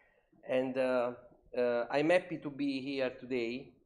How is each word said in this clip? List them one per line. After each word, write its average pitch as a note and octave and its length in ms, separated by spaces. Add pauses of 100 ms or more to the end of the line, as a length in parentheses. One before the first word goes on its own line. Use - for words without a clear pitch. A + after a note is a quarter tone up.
(480)
And, C3 300
uh, B2+ 320 (480)
uh, A#2+ 320
I'm D3 200
happy F3+ 280
to D3 100
be C#3 320
here C3 380
today, B2 540 (140)